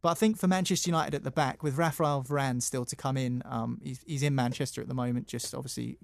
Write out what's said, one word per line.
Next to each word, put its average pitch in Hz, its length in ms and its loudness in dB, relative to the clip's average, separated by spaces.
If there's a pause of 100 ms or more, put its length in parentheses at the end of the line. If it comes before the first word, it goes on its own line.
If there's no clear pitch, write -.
But 170 80 2
I 170 60 4
think 220 220 4
for 185 100 2
Manchester 185 420 4
United 156 260 2
at 139 80 -4
the 139 80 -4
back, 147 320 0
with 143 140 -2
Rafael 147 460 2
Varane 135 380 0
still 123 240 -2
to - 100 -8
come 135 200 -2
in, 123 300 0
um, 120 380 -4
he's, 127 240 -10
he's 143 160 -2
in 143 120 4
Manchester 123 460 0
at - 80 -8
the 127 40 -4
moment, 123 340 -2
just - 280 -8
obviously 127 480 -8